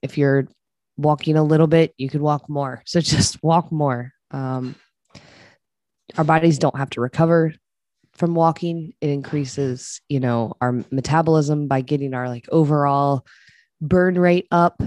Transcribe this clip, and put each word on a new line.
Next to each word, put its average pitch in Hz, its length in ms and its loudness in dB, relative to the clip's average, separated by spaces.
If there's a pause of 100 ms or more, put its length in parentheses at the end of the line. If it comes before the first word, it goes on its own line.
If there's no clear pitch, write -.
if - 160 -8
you're 139 300 2 (500)
walking 151 380 0
a 156 80 4
little 156 240 4
bit, 165 300 2
you 135 120 -6
could 147 120 -4
walk 147 280 -2
more. 139 360 -8
So - 140 -2
<laughs> - 20 0
just - 420 0
walk 165 280 2
more. 135 420 -4 (180)
Um, 131 440 -6 (1400)
our 165 60 0
bodies 160 360 4
don't 139 180 0
have 139 140 -6
to 120 100 -6
recover 160 520 2 (600)
from 170 220 -2
walking. 165 640 -2
It 156 100 -4
increases, 139 1000 -6
you 143 100 -2
know, 117 400 -2
our 123 320 -2
metabolism 151 760 0
by 135 140 0
getting 139 320 -4
our, 127 140 -6
like, 120 240 -10
overall 143 760 2 (540)
burn 180 400 2
rate 180 320 2
up. 170 360 2